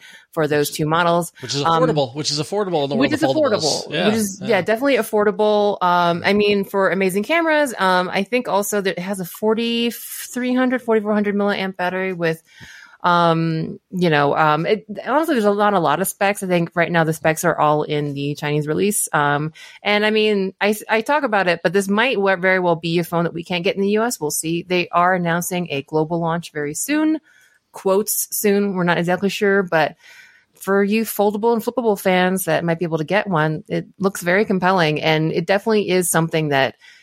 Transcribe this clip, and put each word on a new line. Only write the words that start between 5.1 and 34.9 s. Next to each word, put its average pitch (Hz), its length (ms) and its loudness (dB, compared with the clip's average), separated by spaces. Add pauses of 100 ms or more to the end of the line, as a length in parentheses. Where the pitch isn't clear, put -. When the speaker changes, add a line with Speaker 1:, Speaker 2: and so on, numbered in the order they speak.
Speaker 1:
Um, 175 400 2
I 196 120 2
mean, 208 300 2
for 190 260 0
amazing 190 320 0
cameras, 302 560 0
um, 185 340 2
I 196 120 0
think 247 220 -2
also 202 360 -2
that 185 160 -2
it 175 40 -8
has 190 160 -6
a 185 60 -6
forty-three 233 1300 -4
hundred, 254 280 0
forty-four 214 320 0
hundred 208 200 0
milliamp 202 420 -2
battery 185 360 -2
with 165 300 -2 (640)
um, 165 720 2 (140)
you 180 180 2
know, 147 260 4
um, 156 300 2
it, 214 180 0 (220)
honestly, 302 300 0
there's 214 80 2
a, 208 100 4
not 202 200 2
a 190 40 2
lot 151 220 2
of 190 80 -2
specs. 202 340 -2
I 190 60 -6
think 175 260 0
right 170 160 0
now 170 140 4
the 156 80 0
specs 160 320 -2
are 165 120 2
all 151 280 2
in 147 300 -4
the 143 200 -4
Chinese 147 320 -2
release. 190 460 0
Um, 147 400 0 (280)
and 208 240 0
I 214 60 2
mean, 214 500 0
I, 208 140 2 (160)
I 220 120 2
talk 285 200 0
about 208 240 0
it, 170 160 0
but 175 100 0
this 196 140 0
might 214 340 0
we-, 196 140 2
very 185 240 2
well 175 160 2
be 165 240 -2
a 170 60 0
phone 170 180 -2
that 165 100 -2
we 170 120 -8
can't 175 180 -4
get 180 140 0
in 196 60 -2
the 196 80 0
U 214 120 2
S. 240 160 -4
We'll 147 140 -4
see. 165 320 -4
They 180 240 -2
are 175 260 2
announcing 175 560 -2
a 139 120 -4
global 156 360 -2
launch 165 340 -4
very 147 220 -6
soon. 311 460 -2 (500)
Quotes - 560 -2 (100)
soon. 202 380 0
We're 180 80 -2
not 175 160 2
exactly 175 300 0
sure, 196 340 2
but 160 320 0 (600)
for 196 280 0
you 214 220 0
foldable 208 480 0
and 226 100 0
flippable 233 380 -2
fans 185 460 0
that 160 180 0
might 165 160 -2
be 180 60 -2
able 160 120 -2
to 156 60 -4
get 196 240 0
one, 156 400 0
it 170 180 -4 (140)
looks 190 220 -2
very 180 220 2
compelling. 180 560 2